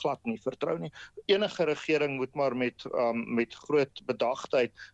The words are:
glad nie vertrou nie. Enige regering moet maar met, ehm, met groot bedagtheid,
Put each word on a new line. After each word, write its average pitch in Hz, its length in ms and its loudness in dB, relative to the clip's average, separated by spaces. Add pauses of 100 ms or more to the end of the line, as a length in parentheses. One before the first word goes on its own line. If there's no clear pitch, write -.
glad 143 220 0
nie 113 140 -4
vertrou 165 400 -2
nie. 165 140 -6 (360)
Enige 196 360 2
regering 147 520 0
moet 131 180 -4
maar 135 220 0
met, 123 280 -2
ehm, 117 380 0 (120)
met 117 200 0 (120)
groot 143 400 2
bedagtheid, 123 680 0 (220)